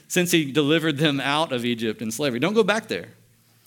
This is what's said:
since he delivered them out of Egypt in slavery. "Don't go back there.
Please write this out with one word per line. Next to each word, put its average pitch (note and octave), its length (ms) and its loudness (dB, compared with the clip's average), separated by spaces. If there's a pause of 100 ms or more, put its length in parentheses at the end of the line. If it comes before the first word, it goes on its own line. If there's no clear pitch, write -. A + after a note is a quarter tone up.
since F3+ 220 0
he D#3 200 2
delivered D3+ 460 2
them C#3+ 240 0
out D3 320 0
of B2 100 -4
Egypt A#2 380 -2
in A2 100 -6
slavery. B2+ 280 -2
"Don't E3 140 0
go A3 120 4
back G#3+ 240 -2
there. G2+ 240 -6 (540)